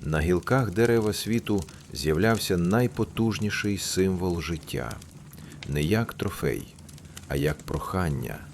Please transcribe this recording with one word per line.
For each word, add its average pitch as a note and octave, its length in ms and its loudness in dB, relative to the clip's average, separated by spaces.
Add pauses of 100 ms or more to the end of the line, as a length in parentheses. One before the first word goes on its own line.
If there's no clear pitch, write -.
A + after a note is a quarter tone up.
на D#2 200 0
гілках F2+ 500 2
дерева A2 420 4
світу G#2 520 0 (280)
з'являвся F2+ 640 2
найпотужніший G#2 1200 2
символ F#2 640 0
життя. D2+ 560 -4 (720)
Не C#2+ 140 0
як G#2+ 320 2
трофей, - 600 -2 (540)
а C#2+ 80 -2
як D2 220 0
прохання D2+ 800 -2 (160)